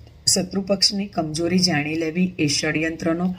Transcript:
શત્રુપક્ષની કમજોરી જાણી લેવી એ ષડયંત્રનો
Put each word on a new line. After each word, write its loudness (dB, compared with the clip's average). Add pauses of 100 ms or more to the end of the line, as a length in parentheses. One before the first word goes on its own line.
(260)
શત્રુપક્ષની 0
કમજોરી 0
જાણી 2
લેવી 0
એ 2
ષડયંત્રનો 0